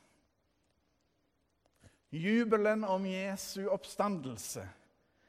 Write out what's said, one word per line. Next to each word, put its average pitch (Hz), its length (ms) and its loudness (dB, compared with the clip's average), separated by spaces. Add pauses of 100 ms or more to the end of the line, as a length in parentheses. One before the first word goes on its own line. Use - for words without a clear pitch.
(2000)
Jubelen 214 720 4
om 190 220 0
Jesu 190 640 -4
oppstandelse, 151 1000 -4 (640)